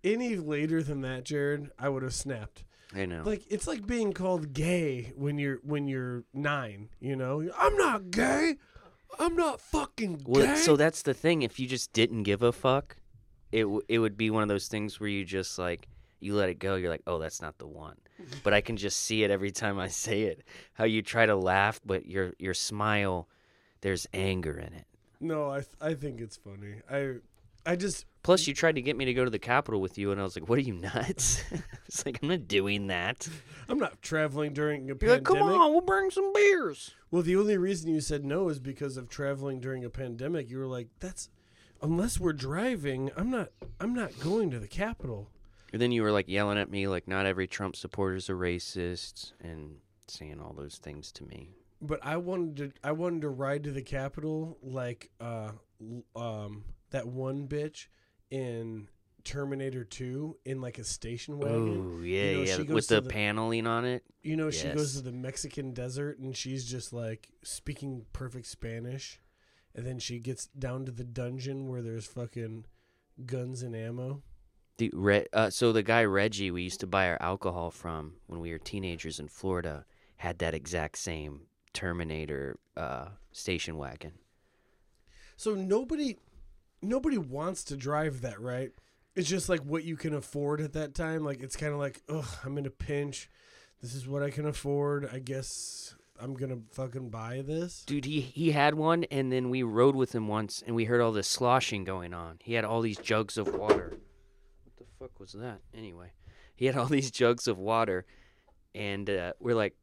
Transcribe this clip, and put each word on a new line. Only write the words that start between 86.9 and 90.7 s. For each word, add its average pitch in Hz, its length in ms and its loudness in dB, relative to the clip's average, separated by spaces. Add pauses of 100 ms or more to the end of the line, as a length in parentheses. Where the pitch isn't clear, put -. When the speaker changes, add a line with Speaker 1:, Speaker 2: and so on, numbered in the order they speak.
Speaker 1:
wants 151 480 -4
to 143 120 -8
drive 143 440 -2
that, 113 180 -8
right? 123 320 -4 (440)
It's 160 140 0
just, 185 200 0
like, 170 120 2
what 151 220 -2
you 165 120 -4
can 151 180 -2
afford 143 480 -2
at 151 120 -4